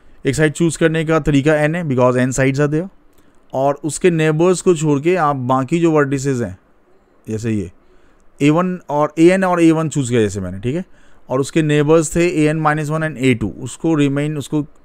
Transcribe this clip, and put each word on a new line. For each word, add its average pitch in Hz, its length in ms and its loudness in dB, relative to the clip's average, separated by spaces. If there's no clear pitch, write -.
एक 135 80 0
साइड 156 180 2
चूज़ 165 260 -2
करने 160 260 0
का 160 160 0
तरीका 147 340 2
एन 151 200 0
है, 175 100 -6
because 127 320 2
n 127 120 2
sides 135 300 0
are 147 100 2
there, 160 200 -4
और 139 320 -2
उसके 170 260 0
नेबर्स 160 520 2
को 180 120 2
छोड़ 147 260 0
के 175 160 0
आप 147 200 0
बाकी 131 440 -2
जो 165 120 2
वर्टिसेस 139 480 0
हैं, 95 180 -8
जैसे 110 220 -4
ये 98 200 -4
ए 147 80 4
वन 165 300 0
और 147 280 -2
ए 165 100 8
एन 190 160 2
और 175 180 2
ए 165 80 6
वन 160 180 0
चूज़ 135 220 -4
किया 120 100 2
जैसे 101 200 -2
मैंने, 92 200 -10
ठीक 123 160 -4
है, 185 80 -6
और 135 120 -2
उसके 156 220 -2
नेबर्स 151 540 2
थे 170 100 2
ए 151 200 0
एन 156 100 0
माइनस 151 320 -2
वन 156 200 -4
and 135 100 -12
ए 127 160 2
टू, 107 140 -4
उसको 160 460 -4
रिमेन, 147 440 -2
उसको 147 280 -6